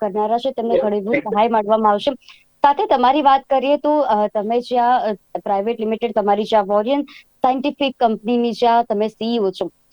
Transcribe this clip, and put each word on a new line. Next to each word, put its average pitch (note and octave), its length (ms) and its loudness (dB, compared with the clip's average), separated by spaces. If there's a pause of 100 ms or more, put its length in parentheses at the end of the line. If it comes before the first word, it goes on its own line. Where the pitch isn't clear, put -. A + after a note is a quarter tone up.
કરનારા G#3+ 380 -2
છે, C4 120 -4
તેમને A#3 280 -2
ઘણી G#3 220 0
બધી A#3 200 -2
સહાય A3 280 0
માંગવામાં A3 440 2
આવશે. G#3 180 -2 (360)
સાથે C#4+ 400 0
તમારી C4+ 360 2
વાત C4+ 280 4
કરીએ C4+ 260 2
તો, D4 220 0
અ, G#3+ 280 2
તમે A3 340 -2
જ્યાં, B3 400 2
અ, G#3+ 140 -2 (240)
પ્રાઇવેટ G#3 420 -2
લિમિટેડ, A3 340 -4
તમારી G#3 300 0
જ્યાં G#3 220 2
વોરિયન G#3+ 360 0 (240)
સાયન્ટિફિક C4+ 760 -2
કંપનીની A#3 520 0
જ્યાં A#3 320 2
તમે G#3+ 240 -2
સી A3 260 -6
ઈ A#3 40 -2
ઓ F#3+ 120 0
છો, F#3 160 -6 (260)